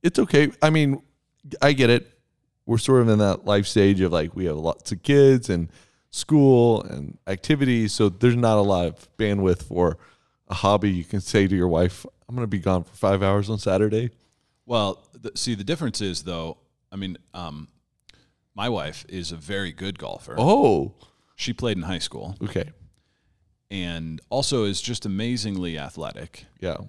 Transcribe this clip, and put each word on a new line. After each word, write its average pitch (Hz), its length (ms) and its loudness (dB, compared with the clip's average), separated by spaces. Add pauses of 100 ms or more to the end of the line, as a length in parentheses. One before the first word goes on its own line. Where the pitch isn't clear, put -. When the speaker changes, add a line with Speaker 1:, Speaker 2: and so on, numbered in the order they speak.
Speaker 1:
it's - 160 2
okay. 147 320 4 (100)
I 151 80 4
mean, 147 320 2 (600)
I 143 120 4
get 131 160 4
it. 120 200 2 (560)
We're 113 120 0
sort 127 240 4
of 113 80 4
in 107 100 4
that 101 240 0
life 101 240 0
stage 98 320 4
of, 90 140 2
like, 82 240 -2
we 92 80 -4
have 78 100 -2
lots 80 380 -6
of 92 100 -12
kids 135 460 6
and 85 200 -2 (420)
school 127 720 4
and - 340 -12 (100)
activities, 120 640 0
so 107 160 2
there's 120 300 0
not 113 200 2
a 104 40 4
lot 95 240 2
of - 320 -10
bandwidth 101 460 0
for 85 340 0 (500)
a - 60 -8
hobby. 101 380 2
You 87 120 -4
can 101 160 -6
say 98 260 2
to 95 100 0
your 90 120 2
wife, 87 380 0 (240)
"I'm 120 60 -10
gonna 120 120 -4
be 98 120 -4
gone 90 260 -2
for - 100 -20
five 98 260 0
hours 101 280 0
on 110 100 -4
Saturday." 107 520 0 (540)
Speaker 2:
Well, 107 380 -4 (100)
the, - 220 -14
see, 120 200 -4
the 101 100 -8
difference 151 340 -4
is, 90 240 -6
though, 82 340 -10 (320)
I 98 60 -18
mean, 95 220 -8 (160)
um, 78 340 -14 (840)
my 113 160 -6
wife 78 400 -8
is 85 240 -10
a 82 40 -12
very 87 360 -8
good 95 260 -10
golfer. 58 380 -12
Speaker 1:
Oh. 123 560 4 (420)
Speaker 2:
She - 160 -8
played 113 240 -4
in 87 80 -6
high 85 160 -6
school. 85 420 -10
Speaker 1:
Okay. - 280 -6 (1000)
Speaker 2:
And 85 600 -8
also 131 340 -2
is 101 160 -2
just 117 260 -8
amazingly 101 720 -4
athletic. - 680 -14 (160)
Speaker 1:
Yeah. 87 160 -6 (120)